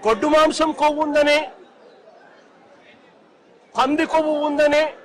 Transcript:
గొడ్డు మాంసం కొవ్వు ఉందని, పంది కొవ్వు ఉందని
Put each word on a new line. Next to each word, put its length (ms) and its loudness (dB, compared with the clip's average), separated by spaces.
గొడ్డు 300 0
మాంసం 360 2
కొవ్వు 240 0
ఉందని, 320 2
పంది 360 0
కొవ్వు 200 0
ఉందని 380 2